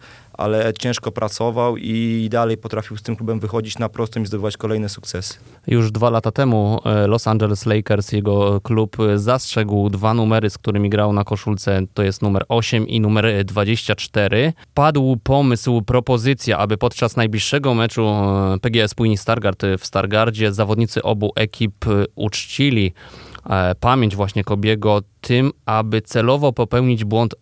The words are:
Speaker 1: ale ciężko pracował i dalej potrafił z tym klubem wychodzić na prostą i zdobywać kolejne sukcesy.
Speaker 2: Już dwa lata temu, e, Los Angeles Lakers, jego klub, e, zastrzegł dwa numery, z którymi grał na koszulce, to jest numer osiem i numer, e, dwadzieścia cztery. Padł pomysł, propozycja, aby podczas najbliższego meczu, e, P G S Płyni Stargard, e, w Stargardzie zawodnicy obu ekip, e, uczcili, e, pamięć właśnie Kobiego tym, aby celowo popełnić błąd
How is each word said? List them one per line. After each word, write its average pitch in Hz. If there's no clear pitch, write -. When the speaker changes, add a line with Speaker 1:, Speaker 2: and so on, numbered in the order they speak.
Speaker 1:
ale 107
ciężko 120
pracował 117
i 113
dalej 113
potrafił 110
z -
tym 117
klubem 113
wychodzić 110
na 113
prostą 113
i 107
zdobywać 101
kolejne 107
sukcesy. -
Speaker 2:
Już 113
dwa 113
lata 113
temu, 110
e, 104
Los 110
Angeles 104
Lakers, 107
jego 101
klub, 110
e, 104
zastrzegł 104
dwa 101
numery, 110
z -
którymi 104
grał 104
na 101
koszulce, 101
to 104
jest 98
numer 98
osiem 113
i 113
numer, 107
e, 104
dwadzieścia 104
cztery. 107
Padł 143
pomysł, 127
propozycja, 120
aby 104
podczas 120
najbliższego 120
meczu, 113
e, 98
P 120
G 113
S 104
Płyni 110
Stargard, 101
e, 95
w -
Stargardzie 107
zawodnicy 107
obu 104
ekip, 110
e, 101
uczcili, 107
e, 92
pamięć 120
właśnie 101
Kobiego 104
tym, 127
aby 110
celowo 127
popełnić 120
błąd 110